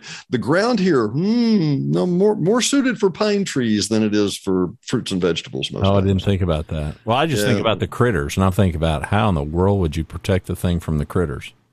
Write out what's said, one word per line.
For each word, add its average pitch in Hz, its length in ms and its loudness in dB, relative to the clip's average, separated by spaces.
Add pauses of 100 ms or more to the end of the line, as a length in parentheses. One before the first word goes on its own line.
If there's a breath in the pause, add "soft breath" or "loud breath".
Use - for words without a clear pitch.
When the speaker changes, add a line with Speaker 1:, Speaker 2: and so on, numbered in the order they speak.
(300 loud breath)
Speaker 1:
The 127 80 0
ground 190 400 2
here, 151 300 2
hmm, 165 840 2
no, 175 160 0
more, 185 300 2
more 208 260 2
suited 254 360 0
for 196 120 2
pine 202 340 0
trees 110 440 0
than 110 160 2
it 104 100 0
is 104 240 0
for 92 320 0 (100)
fruits - 320 -4
and 95 80 -2
vegetables. 82 520 -2
Most 50 120 -2
Speaker 2:
Oh, 98 120 4
I 98 40 4
didn't 98 180 2
Speaker 1:
times. 90 60 -4
Speaker 2:
think 101 180 0
about 78 260 -2
that. 76 260 -6 (100)
Well, 110 120 0
I 151 100 0
just 113 180 0
think 104 120 2
Speaker 1:
Yeah. 98 60 -2
Speaker 2:
about 107 180 0
the 104 80 -2
critters, 92 480 0
and 95 80 4
I 95 60 4
think 92 260 2
about 78 300 -2
how 107 220 0
in 95 60 2
the 73 80 0
world 90 380 0
would 80 160 0
you 80 80 -4
protect - 420 -2
the 87 100 -4
thing 87 240 -2
from 78 180 -2
the 73 80 0
critters? 82 460 -4 (200)